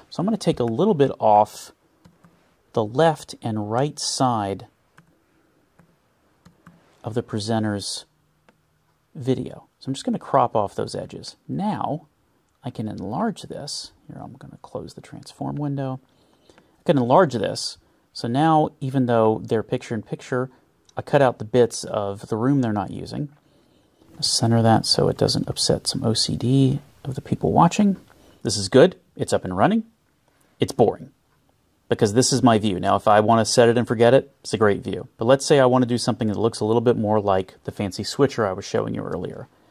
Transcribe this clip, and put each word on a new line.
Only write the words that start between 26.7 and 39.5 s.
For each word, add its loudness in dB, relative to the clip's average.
of -8
the -10
people -2
watching. 2
This -4
is -6
good. 6
It's -6
up 0
and -6
running. 2
It's -2
boring 0
because 0
this 2
is -2
my 6
view. -2
Now, 0
if 0
I 6
wanna 4
set 4
it 4
and 0
forget 4
it, 2
it's -16
a -2
great 2
view. -8
But -4
let's 2
say 4
I 6
wanna 4
do -2
something -2
that -4
looks -2
a -2
little 2
bit 2
more 0
like -2
the -8
fancy -8
switcher 0
I -2
was -10
showing -4
you -8
earlier. -10